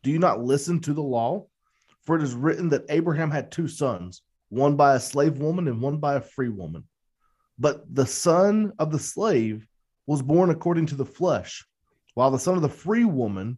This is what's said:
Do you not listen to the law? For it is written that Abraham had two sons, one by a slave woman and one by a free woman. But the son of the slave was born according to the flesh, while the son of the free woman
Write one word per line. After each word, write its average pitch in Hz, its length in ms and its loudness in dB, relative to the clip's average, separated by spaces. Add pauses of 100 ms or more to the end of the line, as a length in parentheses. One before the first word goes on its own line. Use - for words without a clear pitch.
Do 135 80 -2
you 156 80 0
not 147 240 2
listen 139 400 0
to 147 120 -4
the 151 100 -4
law? 127 420 -2 (580)
For 160 120 0
it 156 80 0
is 131 100 -4
written 156 360 -2
that 135 180 0
Abraham 160 420 0
had 147 220 -6
two 165 160 -4
sons, 92 560 -6 (240)
one 139 300 2
by 139 180 6
a 123 40 0
slave 147 380 0
woman 160 300 -2
and 117 140 -4
one 143 160 -2
by 147 180 -2
a 139 60 -2
free 127 280 -6
woman. 82 380 -12 (720)
But 147 340 -2
the 131 140 2
son 202 720 2
of 156 120 0
the 156 60 -2
slave 113 680 -2 (400)
was 143 140 0
born 165 280 4
according 165 380 0
to 147 80 -6
the 135 100 -2
flesh, - 600 -4 (460)
while 131 180 4
the 185 80 0
son 185 160 0
of 175 60 2
the 147 80 0
free 220 340 0
woman 120 540 -2